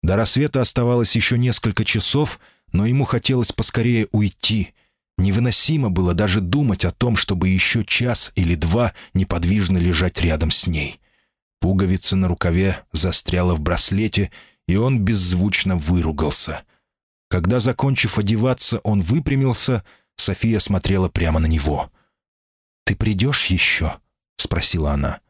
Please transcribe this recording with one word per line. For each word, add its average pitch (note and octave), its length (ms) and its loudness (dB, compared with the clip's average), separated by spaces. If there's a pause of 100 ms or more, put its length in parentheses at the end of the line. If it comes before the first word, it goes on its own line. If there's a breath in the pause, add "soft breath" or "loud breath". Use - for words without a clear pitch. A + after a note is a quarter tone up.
До F#2 140 2
рассвета C3 440 0
оставалось A#2+ 560 0
еще A#2+ 200 0
несколько A#2 480 0
часов, - 560 -2 (320 soft breath)
но G2 140 0
ему C3 180 0
хотелось B2 480 0
поскорее A#2 600 0
уйти. G#2 600 0 (460)
Невыносимо A#2 720 0
было F2 240 0
даже G2+ 260 0
думать G#2 440 0
о E2+ 80 0
том, A#2 240 -2
чтобы F#2 320 0
еще F#2+ 340 0
час - 540 -2
или F2 180 2
два E2+ 400 0 (180 loud breath)
неподвижно F#2 680 0
лежать F2 420 0
рядом D#2 320 0
с - 140 2
ней. D2+ 340 -4 (600)
Пуговица F#2+ 540 0
на F#2 140 0
рукаве F2 640 0
застряла F2 640 0
в D#2 60 -4
браслете, G2 720 0 (380 loud breath)
и F2+ 80 2
он B2 240 2
беззвучно F#2 760 2
выругался. D#2 880 -2 (640)
Когда, F#2 300 0
закончив B2 600 0
одеваться, A2+ 680 0
он G#2 160 2
выпрямился, B2+ 840 0 (320 soft breath)
София G#2+ 440 0
смотрела F#2+ 480 0
прямо D#2+ 320 0
на D#2+ 60 0
него. D2+ 440 -2 (960)
"Ты G2+ 100 0
придешь G#2+ 520 0
еще?" - 540 0 (360)
спросила D2+ 560 0
она. C#2 380 -4